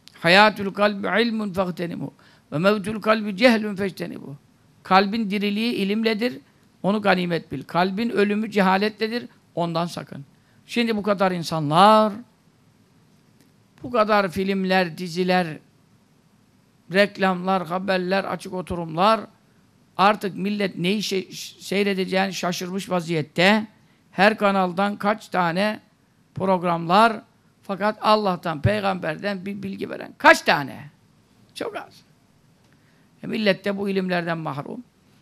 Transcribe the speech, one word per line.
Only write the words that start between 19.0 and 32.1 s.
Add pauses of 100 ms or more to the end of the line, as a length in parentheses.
artık
millet
neyi
şey-, (280)
seyredeceğini
şaşırmış
vaziyette. (440)
Her
kanaldan
kaç
tane (560)
programlar, (420)
fakat
Allah'tan,
peygamberden
bir
bilgi
veren
kaç
tane? (640)
Çok
az. (1200)